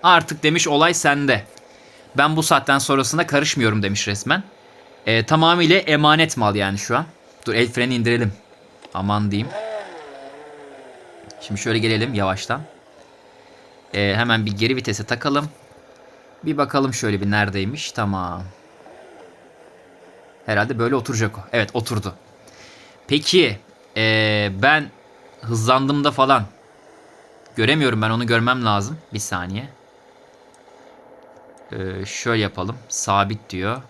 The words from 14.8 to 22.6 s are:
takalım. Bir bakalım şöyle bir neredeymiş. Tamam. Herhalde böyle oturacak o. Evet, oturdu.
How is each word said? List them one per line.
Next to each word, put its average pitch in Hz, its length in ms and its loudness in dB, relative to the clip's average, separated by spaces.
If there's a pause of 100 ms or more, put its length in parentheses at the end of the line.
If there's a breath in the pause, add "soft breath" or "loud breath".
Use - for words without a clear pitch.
takalım. 143 440 -2 (920)
Bir 156 140 -4
bakalım 139 380 0
şöyle 104 260 -2
bir 101 100 -2
neredeymiş. 101 640 -2
Tamam. 92 500 -4 (2000)
Herhalde 113 320 0
böyle 117 160 2
oturacak 113 440 -2
o. - 20 -14 (120)
Evet, 110 220 0
oturdu. 110 400 -4 (960 loud breath)